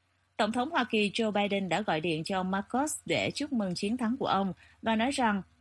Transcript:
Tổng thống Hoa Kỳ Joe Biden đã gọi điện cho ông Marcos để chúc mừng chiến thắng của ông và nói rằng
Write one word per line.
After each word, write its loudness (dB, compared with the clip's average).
Tổng 2
thống 0
Hoa 2
Kỳ 2
Joe 0
Biden 0
đã 2
gọi 0
điện 0
cho 0
ông -2
Marcos -2
để 2
chúc -6
mừng 0
chiến -2
thắng 0
của -2
ông 2
và 2
nói 2
rằng 2